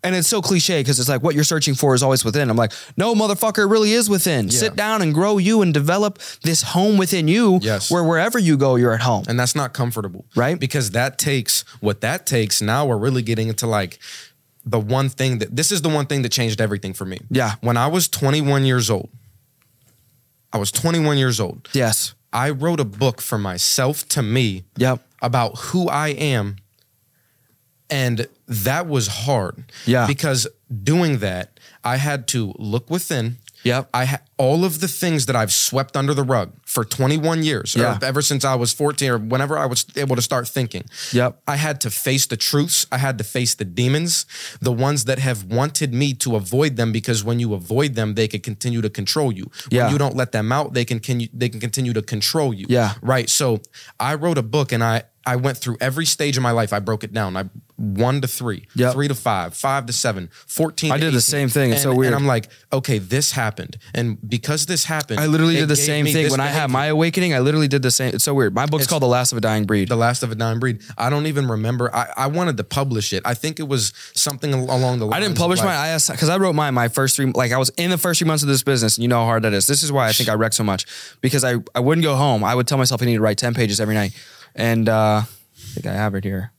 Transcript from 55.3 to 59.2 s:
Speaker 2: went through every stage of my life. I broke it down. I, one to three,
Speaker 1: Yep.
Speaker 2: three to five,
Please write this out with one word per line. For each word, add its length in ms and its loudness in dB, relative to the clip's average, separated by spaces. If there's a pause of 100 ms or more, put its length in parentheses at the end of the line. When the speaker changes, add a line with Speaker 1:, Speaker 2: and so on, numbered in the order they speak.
Speaker 2:
went 240 -2
through 200 -6
every 280 -2
stage 280 0
of 60 0
my 80 2
life. 240 0
I 60 0
broke 240 -4
it 100 -12
down. 240 -2
I, 60 -4 (340)
one 440 0
to 60 -4
three, 380 -6 (100)
Speaker 1:
Yep. 180 2
Speaker 2:
three 140 0
to 80 0
five, 400 -2